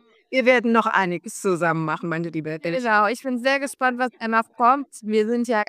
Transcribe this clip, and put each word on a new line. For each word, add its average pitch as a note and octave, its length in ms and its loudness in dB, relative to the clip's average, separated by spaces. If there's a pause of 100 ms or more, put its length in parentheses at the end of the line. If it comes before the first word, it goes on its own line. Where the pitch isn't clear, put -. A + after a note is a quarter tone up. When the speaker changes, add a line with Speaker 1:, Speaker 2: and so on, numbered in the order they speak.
(300)
Speaker 1:
Wir B3+ 160 2
werden A#3+ 260 4
noch A3+ 140 4
einiges F#3+ 560 -2
zusammen E3 420 0
machen, D#3 240 -4
meine E3 220 -4
Liebe, D#3 280 -6
denn E3+ 160 -4
ich B3 100 -2
Speaker 2:
Genau, G#3+ 240 2
ich A#3+ 140 -4
bin B3+ 180 -4
sehr C4+ 200 0
gespannt, B3+ 400 -2
was B3+ 180 -2
danach A3+ 280 0 (100)
kommt. B3+ 320 2 (140)
Wir G#3+ 260 0
sind A#3+ 220 0
ja G#3+ 200 0